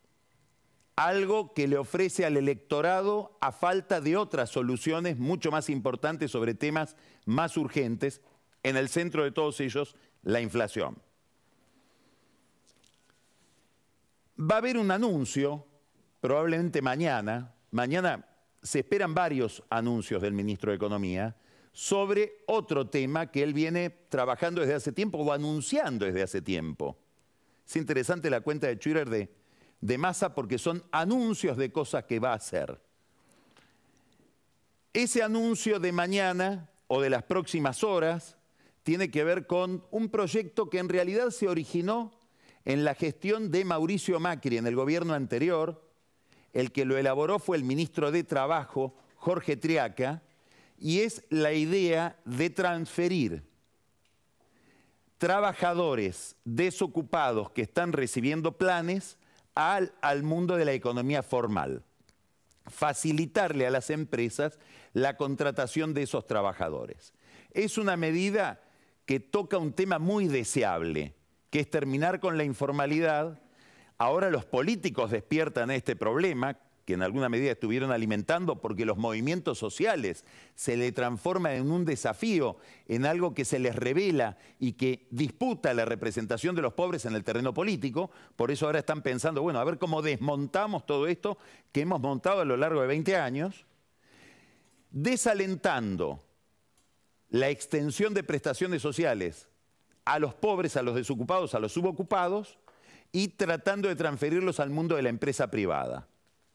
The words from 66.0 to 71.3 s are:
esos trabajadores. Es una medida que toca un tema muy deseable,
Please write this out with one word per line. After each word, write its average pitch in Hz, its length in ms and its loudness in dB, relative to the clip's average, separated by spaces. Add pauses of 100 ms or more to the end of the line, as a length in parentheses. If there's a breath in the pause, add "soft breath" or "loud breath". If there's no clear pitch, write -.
esos 127 240 -4
trabajadores. 92 880 -2 (380 loud breath)
Es 214 260 0
una 196 180 2
medida 170 640 0 (460 soft breath)
que 135 140 0
toca 202 380 0
un 151 140 -2
tema 185 260 0
muy 196 280 2
deseable, 85 880 0 (360)